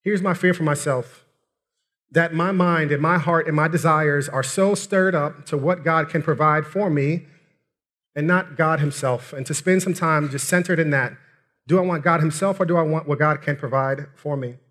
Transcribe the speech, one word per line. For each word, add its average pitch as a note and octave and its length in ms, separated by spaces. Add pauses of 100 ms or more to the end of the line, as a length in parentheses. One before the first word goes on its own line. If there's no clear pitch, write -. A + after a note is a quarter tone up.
Here's F#3+ 220
my F#3+ 100
fear F3+ 220
for F3 80
myself, C#3+ 640 (840)
that E3 220
my E3+ 200
mind E3+ 380
and C#3+ 120
my F3 160
heart E3 280
and D#3 80
my D3+ 140
desires D3+ 640
are C3 120
so G3 320
stirred F#3+ 400
up D3 300
to D3+ 140
what D#3+ 260
God D#3+ 240
can E3 140
provide D#3 440
for G3 220
me D3+ 380 (920)
and D3 100
not F3+ 300
God D#3+ 240
himself, C3+ 540
and C3 100
to D#3 80
spend F#3 300
some F#3 100
time D#3 380
just C3+ 180
centered F3+ 300
in D#3+ 100
that. C3 300 (480)
Do E3 120
I F#3 40
want E3+ 200
God E3 180
himself, F#3 400
or F#3+ 40
do E3+ 140
I E3 40
want D#3 240
what C#3+ 120
God D3+ 240
can C#3+ 140
provide C3+ 500 (100)
for D3 180
me? B2 200 (160)